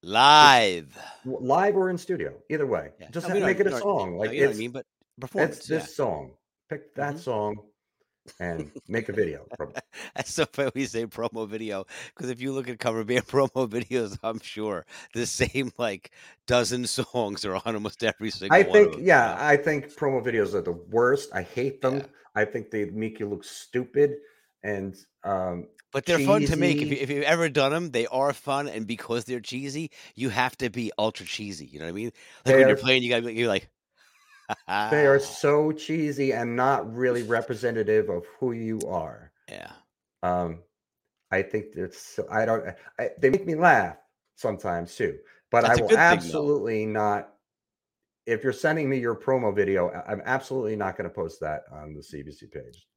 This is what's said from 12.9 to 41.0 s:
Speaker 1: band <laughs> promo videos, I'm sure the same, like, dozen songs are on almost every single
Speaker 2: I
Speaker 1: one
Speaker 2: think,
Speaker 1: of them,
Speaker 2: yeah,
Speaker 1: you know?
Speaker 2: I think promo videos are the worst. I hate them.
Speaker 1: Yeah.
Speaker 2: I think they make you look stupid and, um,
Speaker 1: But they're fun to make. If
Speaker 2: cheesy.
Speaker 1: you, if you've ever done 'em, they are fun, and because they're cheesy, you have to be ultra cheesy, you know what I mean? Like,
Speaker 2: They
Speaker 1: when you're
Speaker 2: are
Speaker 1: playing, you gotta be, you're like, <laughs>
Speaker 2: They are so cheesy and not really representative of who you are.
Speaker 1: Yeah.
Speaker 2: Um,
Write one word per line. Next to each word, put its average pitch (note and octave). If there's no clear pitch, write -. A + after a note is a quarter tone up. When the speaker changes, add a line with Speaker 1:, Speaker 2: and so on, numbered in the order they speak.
Speaker 1:
band A#2+
<laughs> -
promo C3
videos, A2+
I'm A2+
sure G#2
the A#2
same, C3
like, G#2
dozen B2
songs A2
are F#2+
on A2+
almost G#2
every A2
single G2+
Speaker 2:
I G3+
Speaker 1:
one F3+
Speaker 2:
think, G#3
Speaker 1:
of D#3
them, D#3
Speaker 2:
yeah, B2+
Speaker 1:
you -
know? C#3
Speaker 2:
I D3+
think D3
promo C3+
videos G#2+
are G2
the E2+
worst. A#2+
I F#2+
hate C3
them. C3
Speaker 1:
Yeah. C#3
Speaker 2:
I G#2+
think A2
they G#2+
make G#2+
you G#2
look G2+
stupid C#3+
and, G2
um, F#2
Speaker 1:
But C3+
they're E3+
fun F3
to D#3+
make. C#3+
If D3
Speaker 2:
cheesy. -
Speaker 1:
you, C#3
if C3
you've C#3+
ever E3
done C#3
'em, E3+
they A#2+
are C3+
fun, C#3
and A2
because A#2
they're B2
cheesy, C#3
you B2+
have B2
to B2
be A2+
ultra G#2+
cheesy, F#2+
you C#2
know D#2+
what E2+
I -
mean? A2
Like, C3
Speaker 2:
They C3+
Speaker 1:
when C3+
you're -
Speaker 2:
are G#2
Speaker 1:
playing, C3
you A#2+
gotta A#2
be, A2+
you're A#2
like, G2
<laughs> -
Speaker 2:
They D3
are C#3
so D3+
cheesy D3+
and A#2
not B2
really B2
representative A2
of F2+
who B2+
you A2+
are. D#2
Speaker 1:
Yeah. G1+
Speaker 2:
Um, F2